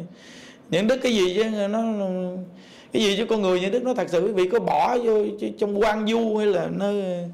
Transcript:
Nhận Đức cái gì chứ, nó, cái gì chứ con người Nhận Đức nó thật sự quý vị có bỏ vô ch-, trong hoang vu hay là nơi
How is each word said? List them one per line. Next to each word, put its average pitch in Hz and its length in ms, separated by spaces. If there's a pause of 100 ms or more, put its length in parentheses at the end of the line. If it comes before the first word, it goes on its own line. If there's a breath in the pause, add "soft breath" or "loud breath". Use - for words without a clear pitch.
(680 loud breath)
Nhận 190 180
Đức 262 100
cái 247 180
gì 180 200
chứ, 214 320
nó, 220 160 (1080 loud breath)
cái 220 120
gì 196 140
chứ 220 120
con 220 120
người 185 200
Nhận 196 100
Đức 240 120
nó 247 100
thật 180 160
sự 170 160
quý 220 60
vị 185 180
có 233 100
bỏ 175 380
vô 226 160
ch-, 208 460
trong 202 160
hoang 214 300
vu 220 320
hay 214 100
là 175 240
nơi 196 320 (300)